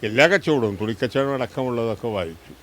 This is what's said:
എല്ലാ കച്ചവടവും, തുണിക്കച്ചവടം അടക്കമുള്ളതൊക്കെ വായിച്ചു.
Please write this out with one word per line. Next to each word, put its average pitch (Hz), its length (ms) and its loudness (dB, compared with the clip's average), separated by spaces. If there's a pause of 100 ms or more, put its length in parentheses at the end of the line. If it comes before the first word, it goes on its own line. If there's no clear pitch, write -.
എല്ലാ 123 240 6
കച്ചവടവും, 139 500 2
തുണിക്കച്ചവടം 131 560 -2
അടക്കമുള്ളതൊക്കെ 120 760 -4
വായിച്ചു. 82 460 -8